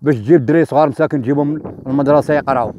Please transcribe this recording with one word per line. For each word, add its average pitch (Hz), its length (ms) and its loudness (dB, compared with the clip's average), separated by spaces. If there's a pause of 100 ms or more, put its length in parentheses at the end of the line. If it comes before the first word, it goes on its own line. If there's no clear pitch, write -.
باش 139 140 2
تجيب 120 300 2
دري 156 200 2
صغار 147 240 2
مساكن 147 320 -2
تجيبهم 147 400 -2 (260)
المدرسة 143 460 2
يقراو 131 460 -2